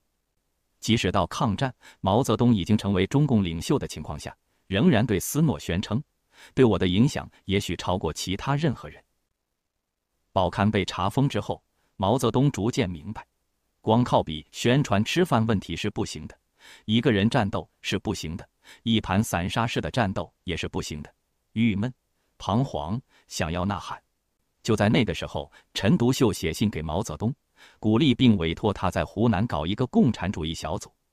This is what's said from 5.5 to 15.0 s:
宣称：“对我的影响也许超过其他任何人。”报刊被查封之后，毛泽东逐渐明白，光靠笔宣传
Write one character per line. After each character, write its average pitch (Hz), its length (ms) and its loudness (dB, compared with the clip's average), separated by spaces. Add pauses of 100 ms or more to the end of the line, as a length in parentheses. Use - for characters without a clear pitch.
宣 87 220 -4
称 117 220 -4 (500)
：“对 131 100 6
我 104 140 6
的 92 100 2
影 101 200 4
响 - 200 -6 (180)
也 98 140 0
许 85 160 -4
超 90 220 -4
过 80 160 -4
其 95 240 -6
他 139 180 -4
任 147 200 0
何 - 120 -16
人。” - 160 -20 (1300)
报 92 160 2
刊 101 220 0
被 101 160 0
查 95 240 -4
封 135 180 2
之 107 120 -2
后， - 240 -6 (320)
毛 104 240 2
泽 120 100 2
东 131 220 2
逐 95 180 -2
渐 117 180 -2
明 85 240 -10
白， - 140 -16 (560)
光 113 220 4
靠 120 180 2
笔 78 300 -8
宣 127 320 2
传 101 200 2